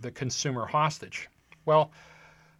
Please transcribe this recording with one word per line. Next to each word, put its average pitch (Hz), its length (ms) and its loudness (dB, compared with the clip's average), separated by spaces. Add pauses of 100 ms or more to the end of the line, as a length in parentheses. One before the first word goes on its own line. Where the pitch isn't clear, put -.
the 120 80 -8
consumer 127 560 -4
hostage. - 640 -2 (340)
Well, 156 260 6 (680)